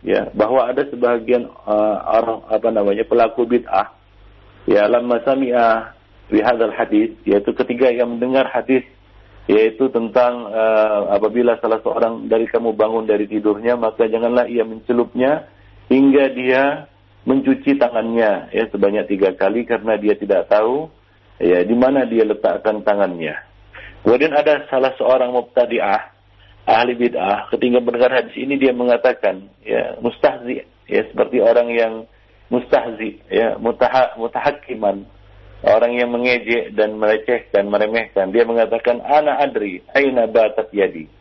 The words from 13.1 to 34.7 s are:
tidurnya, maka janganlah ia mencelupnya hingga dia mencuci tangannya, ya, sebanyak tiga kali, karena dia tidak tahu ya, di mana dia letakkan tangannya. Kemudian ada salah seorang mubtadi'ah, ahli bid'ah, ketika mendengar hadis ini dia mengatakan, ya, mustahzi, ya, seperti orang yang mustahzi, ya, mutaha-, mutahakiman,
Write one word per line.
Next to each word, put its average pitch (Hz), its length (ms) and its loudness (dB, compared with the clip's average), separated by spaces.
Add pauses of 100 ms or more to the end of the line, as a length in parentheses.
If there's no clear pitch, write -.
tidurnya, 107 560 -2
maka 113 240 0
janganlah 117 400 0
ia 117 160 -4
mencelupnya 120 880 -2 (400)
hingga 135 480 4
dia 127 260 2 (640)
mencuci 135 560 0
tangannya, 113 720 0
ya, 110 160 -2
sebanyak 101 400 -2
tiga 95 240 0
kali, 113 320 -2
karena 110 320 -2
dia 104 160 0
tidak 98 400 -2
tahu 123 340 0 (540)
ya, 87 240 4
di 110 80 0
mana 127 320 2
dia 113 180 0
letakkan 104 640 -2
tangannya. 90 480 -2 (720)
Kemudian 139 300 2
ada 147 340 2
salah 131 300 0
seorang 123 340 2
mubtadi'ah, 117 680 0 (680)
ahli 117 260 2
bid'ah, 117 560 -2
ketika 123 320 0
mendengar 120 320 0
hadis 117 240 -2
ini 135 220 -4
dia 131 160 2
mengatakan, 120 720 0 (160)
ya, 113 320 -4
mustahzi, 123 680 -4 (180)
ya, - 240 0
seperti 120 320 0
orang 120 320 4
yang 113 200 0 (600)
mustahzi, 117 800 -2
ya, 110 260 0
mutaha-, 123 600 0
mutahakiman, 113 880 -4 (580)